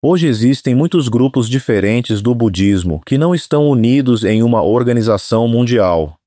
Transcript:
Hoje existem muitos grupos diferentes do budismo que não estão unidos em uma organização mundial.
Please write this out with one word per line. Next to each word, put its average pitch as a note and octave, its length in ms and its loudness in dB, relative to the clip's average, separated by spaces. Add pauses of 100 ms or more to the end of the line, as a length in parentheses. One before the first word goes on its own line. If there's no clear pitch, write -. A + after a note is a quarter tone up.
Hoje E3+ 240 2
existem B2 480 0
muitos D3 340 0
grupos B2 380 0
diferentes A2 760 -2
do A#2+ 120 0
budismo F#2+ 680 0
que C3 140 -2
não E3+ 160 0
estão D3 340 0
unidos B2 560 2
em A2 180 2
uma A#2 200 2
organização A2+ 840 0
mundial. G#2+ 680 0 (100)